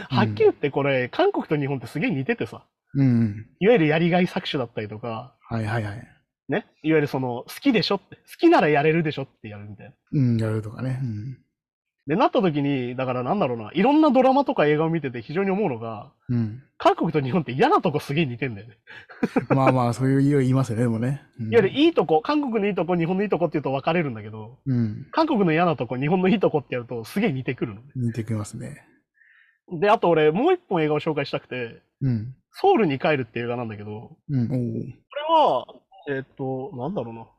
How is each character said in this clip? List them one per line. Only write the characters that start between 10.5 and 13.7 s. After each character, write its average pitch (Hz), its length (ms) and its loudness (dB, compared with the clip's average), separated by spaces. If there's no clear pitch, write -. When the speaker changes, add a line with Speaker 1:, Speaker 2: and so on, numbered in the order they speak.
Speaker 1:
る 110 100 -2
と 104 80 -10
か 110 140 -12
ね。 131 180 -4
う 135 40 -6
ん。 117 320 -10
Speaker 2:
で、 143 80 0
な 240 120 2
っ 403 40 -2
た 262 100 0
時 151 200 2
に、 131 340 -2
だ 131 100 -4
か 131 60 -2
ら 123 100 -4
な 135 140 -2
ん 208 40 -2
だ 165 80 0
ろ 123 80 -4
う - 20 -6
な、 107 160 -10